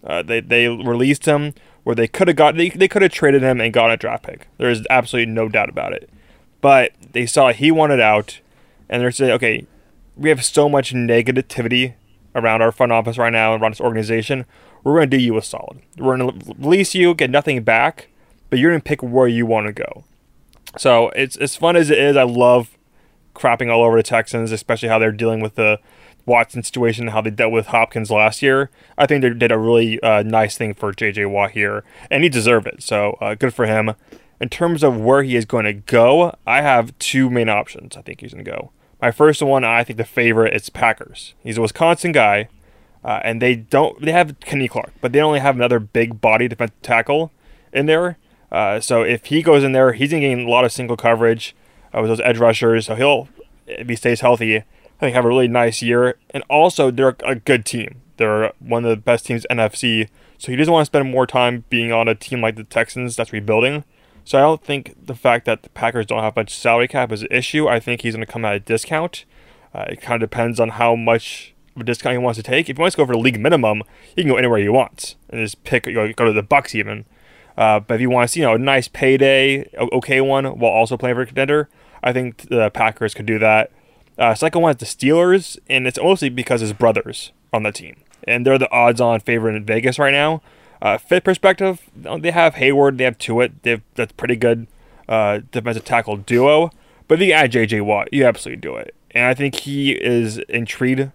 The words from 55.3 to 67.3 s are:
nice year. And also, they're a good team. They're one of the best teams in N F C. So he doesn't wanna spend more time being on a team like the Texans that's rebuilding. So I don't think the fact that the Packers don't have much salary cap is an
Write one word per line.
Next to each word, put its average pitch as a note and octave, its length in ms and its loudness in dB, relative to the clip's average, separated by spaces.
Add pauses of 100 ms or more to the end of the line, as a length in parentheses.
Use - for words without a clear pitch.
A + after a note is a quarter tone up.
nice A#2 340 0
year. A#2+ 340 0 (140)
And C#3+ 180 -10
also, D3+ 420 2
they're B2+ 340 0
a C3 100 -4
good A#2 320 0
team. - 340 -8 (160)
They're A2 440 0
one A#2 240 -4
of A#2 60 0
the A2 60 2
best A#2 300 0
teams A#2 200 -6
in B2 120 -4
N - 20 0
F A2 160 0
C. A2 320 -2 (300)
So - 140 -12
he B2 40 -4
doesn't D#3 160 2
wanna D#3 140 4
spend C#3 240 0
more B2+ 160 0
time B2 420 0
being A#2 240 -2
on A2+ 160 2
a A2+ 60 0
team A#2+ 260 -8
like A2+ 160 -2
the G#2+ 80 -16
Texans A#2 520 -6
that's A2+ 160 -6
rebuilding. A#2 520 -2 (400)
So - 140 0
I - 20 6
don't D3+ 240 2
think C#3+ 300 -8 (120)
the C3 80 -12
fact A#2+ 300 0
that A2+ 180 -4
the - 60 -20
Packers A#2 380 -4
don't A2 160 -4
have A2 120 -4
much A2 200 -6
salary A#2+ 340 0
cap B2 240 -2
is G#2 100 -8
an - 80 -12